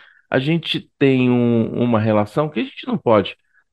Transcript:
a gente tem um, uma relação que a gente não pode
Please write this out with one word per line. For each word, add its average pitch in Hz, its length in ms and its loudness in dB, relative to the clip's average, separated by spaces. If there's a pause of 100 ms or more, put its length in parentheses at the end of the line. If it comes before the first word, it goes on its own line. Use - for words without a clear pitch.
(300)
a 135 100 0
gente 160 500 -4 (100)
tem 131 300 2
um, 120 520 0
uma 120 180 2
relação 110 500 0
que 208 100 -8
a 262 40 -2
gente - 240 -16
não 240 100 -4
pode 107 380 0 (380)